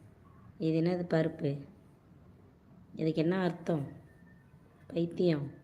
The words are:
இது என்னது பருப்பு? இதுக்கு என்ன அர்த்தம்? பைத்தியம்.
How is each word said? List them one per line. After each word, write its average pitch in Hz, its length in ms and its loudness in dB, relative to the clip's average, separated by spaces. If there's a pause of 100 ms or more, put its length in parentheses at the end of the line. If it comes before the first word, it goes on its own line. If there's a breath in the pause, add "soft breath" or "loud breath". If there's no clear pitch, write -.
(580)
இது 160 240 2
என்னது 175 320 0
பருப்பு? 160 440 0 (1400)
இதுக்கு 160 260 0
என்ன 175 180 2
அர்த்தம்? 170 480 0 (1000)
பைத்தியம். 170 640 0 (120)